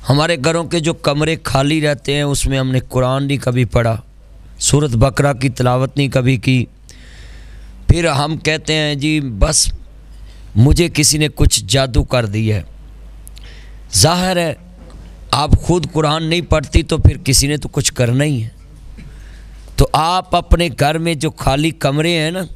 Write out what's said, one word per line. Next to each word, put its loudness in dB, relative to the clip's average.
हमारे 2
घरों 0
के -2
जो 0
कमरे 0
खाली 0
रहते -2
हैं, 0
उसमें 0
हमने 0
कुरान -2
नहीं 0
कभी 0
पढ़ा, 0
सूरत 2
बकरा 2
की 0
तिलावत 0
नहीं 0
कभी 2
की। 0
फिर 6
हम 0
कहते -2
हैं, 0
"जी 0
बस 0
मुझे 6
किसी 0
ने 2
कुछ 2
जादू 0
कर 0
दिया 0
है।" -8
जाहिर 2
है -2
आप 4
खुद 2
कुरान 0
नहीं 0
पढ़ती 0
तो -2
फिर 6
किसी 2
ने -2
तो -8
कुछ -2
करना 2
ही 0
है। -6
तो 6
आप 0
अपने 2
घर 0
में -2
जो -2
खाली 0
कमरे 0
हैं 0
ना -6